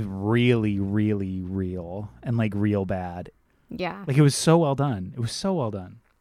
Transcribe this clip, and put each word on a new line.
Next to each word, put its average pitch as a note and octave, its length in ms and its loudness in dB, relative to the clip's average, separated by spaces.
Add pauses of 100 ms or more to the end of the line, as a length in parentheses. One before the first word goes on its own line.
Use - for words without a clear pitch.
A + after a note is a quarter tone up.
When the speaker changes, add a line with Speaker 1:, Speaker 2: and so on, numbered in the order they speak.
Speaker 1:
really, G#2+ 720 2
really G2 640 0
real F#2 720 -6 (120)
and, A#2 140 -2
like, A2 180 2
real G#2 300 2
bad. F2+ 460 -6 (380)
Speaker 2:
Yeah. F#3 380 -8
Speaker 1:
Like, C3+ 100 0
it D3 60 8
was C#3+ 140 6
so E3 220 4
well C#3+ 180 2
done. A#2 400 -2
It A#2+ 40 -6
was A#2 120 -4
so G3 220 -4
well B2 180 -2
done. G2 260 -10 (220)